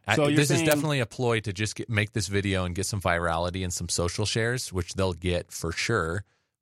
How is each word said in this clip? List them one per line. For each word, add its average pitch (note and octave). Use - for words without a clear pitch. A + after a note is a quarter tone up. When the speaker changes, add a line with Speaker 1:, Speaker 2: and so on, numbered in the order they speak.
Speaker 1:
I, G#2
Speaker 2:
So D3
you're D3
Speaker 1:
this D3
is C#3+
Speaker 2:
saying E3
Speaker 1:
definitely D3
a A#2
ploy A#2
to G#2
just G#2
get, -
make G#2+
this G#2
video G2
and F2+
get F#2+
some G2
virality F2
and F2+
some F2
social F2
shares, A#2+
which F2+
they'll F#2+
get F2
for -
sure. F#2